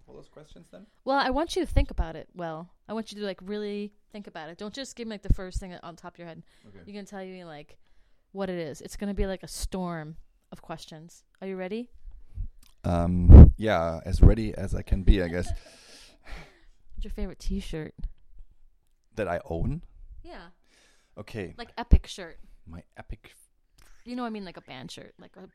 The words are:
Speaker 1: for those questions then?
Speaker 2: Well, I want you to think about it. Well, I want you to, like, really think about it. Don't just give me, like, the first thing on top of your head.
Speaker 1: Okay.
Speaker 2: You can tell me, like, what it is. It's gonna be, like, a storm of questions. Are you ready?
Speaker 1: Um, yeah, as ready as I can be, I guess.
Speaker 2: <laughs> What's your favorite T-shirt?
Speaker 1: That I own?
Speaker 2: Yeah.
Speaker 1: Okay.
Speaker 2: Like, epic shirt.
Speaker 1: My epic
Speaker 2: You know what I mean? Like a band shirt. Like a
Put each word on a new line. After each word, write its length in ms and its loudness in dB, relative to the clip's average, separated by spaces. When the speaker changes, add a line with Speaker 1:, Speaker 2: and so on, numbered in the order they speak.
Speaker 1:
for 80 -20
those 140 -20
questions 440 -20
then? 140 -20
Speaker 2:
Well, 140 0
I 100 0
want 260 -4
you 120 -2
to 40 -8
think 200 2
about 260 -8
it. 180 -16
Well, 360 -12
I 60 -10
want 180 -10
you 80 -18
to, 60 -8
like, 160 -10
really 500 -10
think 160 -18
about 220 -16
it. 80 -18
Don't 160 -12
just 240 -14
give 100 -12
me, 80 -12
like, 80 -16
the 120 0
first 260 -8
thing 220 -14
on 140 -16
top 180 -20
of 40 -20
your 100 -18
head. 160 -20
Speaker 1:
Okay. 180 -20
Speaker 2:
You 80 -18
can 100 -16
tell 180 -16
me, 220 -16
like, 320 -20
what 160 -6
it 100 -6
is. 220 -8
It's 160 -14
gonna 160 -6
be, 140 -2
like, 160 -8
a 60 -16
storm 680 -10
of 120 -20
questions. 600 -18
Are 60 -10
you 80 -8
ready? 340 -10
Speaker 1:
Um, 760 12
yeah, 480 0
as 160 0
ready 320 6
as 200 -8
I 60 -6
can 220 -4
be, 200 4
I 60 -4
guess. 200 -4
Speaker 2:
<laughs> 1500 -16
What's 100 -8
your 80 -10
favorite 280 -8
T-shirt? 520 -6
Speaker 1:
That 120 -4
I 160 -4
own? 380 -4
Speaker 2:
Yeah. 240 -18
Speaker 1:
Okay. 400 -12
Speaker 2:
Like, 180 -18
epic 300 4
shirt. 320 -16
Speaker 1:
My 160 -16
epic 380 -16
Speaker 2:
You 100 -12
know 60 -8
what 60 -6
I 20 -10
mean? 140 -12
Like 120 -16
a 60 -18
band 280 -16
shirt. 280 -20
Like 180 -20
a 180 -20